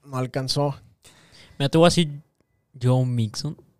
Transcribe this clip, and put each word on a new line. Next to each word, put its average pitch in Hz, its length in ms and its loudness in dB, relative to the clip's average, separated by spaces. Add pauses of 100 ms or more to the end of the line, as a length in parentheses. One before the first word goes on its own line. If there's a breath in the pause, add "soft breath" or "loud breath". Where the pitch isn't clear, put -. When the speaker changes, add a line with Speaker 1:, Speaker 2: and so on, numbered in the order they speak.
Speaker 1:
no 139 140 -12
alcanzó? 135 580 -4 (840 soft breath)
Speaker 2:
Mira, 139 80 0
te 160 100 2
voy 165 80 8
a 170 40 6
decir 147 320 -2 (600)
Joe 127 240 2
Mixon. 120 500 -4 (240)